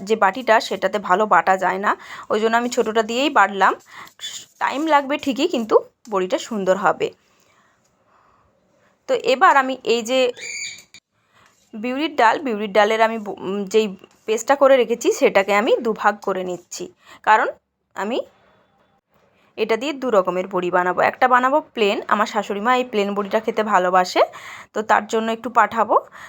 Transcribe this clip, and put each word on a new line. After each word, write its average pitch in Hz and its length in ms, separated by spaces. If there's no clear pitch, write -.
যে 220 80
বাটিটা, 214 440
সেটাতে 190 400
ভালো 190 260
বাটা 190 320
যায় 185 220
না, 202 120
ওই 214 120
জন্য 226 160
আমি 240 120
ছোটোটা 226 340
দিয়েই 247 340
বাটলাম। 196 360
টাইম 269 280
লাগবে 285 300
ঠিকই, 277 300
কিন্তু 247 280
বড়িটা 190 300
সুন্দর 190 380
হবে। 180 300
তো 262 40
এবার 339 240
আমি 262 160
এই 233 200
যে 262 160
বিউলির 254 420
ডাল, 233 240
বিউলির 214 340
ডালের 220 280
আমি 226 180
ব-, 208 220
উম, 196 240
যেই 220 220
পেস্টটা 220 320
করে 269 220
রেখেছি, 233 360
সেটাকে 202 420
আমি 226 160
দুভাগ 214 400
করে 185 220
নিচ্ছি, 180 400
কারণ 220 240
আমি 240 220
এটা 220 200
দিয়ে 285 160
দু 262 160
রকমের 185 380
বড়ি 180 240
বানাবো। 180 300
একটা - 260
বানাবো 254 300
প্লেন, 214 240
আমার 214 200
শাশুড়ি 202 340
মা 240 160
এই 247 140
প্লেন 202 240
বড়িটা 202 240
খেতে 220 240
ভালোবাসে, 185 580
তো 208 100
তার 208 260
জন্য 226 240
একটু 226 180
পাঠাবো। 226 460